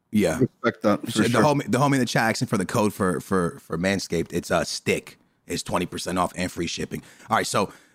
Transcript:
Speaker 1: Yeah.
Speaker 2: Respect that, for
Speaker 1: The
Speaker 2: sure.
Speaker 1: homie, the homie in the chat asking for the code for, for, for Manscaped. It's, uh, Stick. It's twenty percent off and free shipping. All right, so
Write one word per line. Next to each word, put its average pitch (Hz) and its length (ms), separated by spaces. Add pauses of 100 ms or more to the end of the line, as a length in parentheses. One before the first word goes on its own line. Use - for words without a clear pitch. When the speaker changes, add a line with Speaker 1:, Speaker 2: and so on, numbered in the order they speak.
(100)
Speaker 1:
Yeah. 101 300
Speaker 2:
Respect - 420
that, 104 180 (100)
for 110 120
Speaker 1:
The 117 80
Speaker 2:
sure. 117 120
Speaker 1:
homie, 143 280
the 120 80
homie 139 160
in 135 60
the 120 60
chat 127 240
asking 117 180
for 113 100
the 90 80
code 104 260
for, 90 280
for, 87 400
for - 180
Manscaped. 85 540
It's, 87 180
uh, 82 140
Stick. - 520 (300)
It's 85 160
twenty 90 240
percent 87 320
off 87 160
and 90 160
free 87 160
shipping. - 360 (280)
All 110 60
right, 92 100
so 107 260 (220)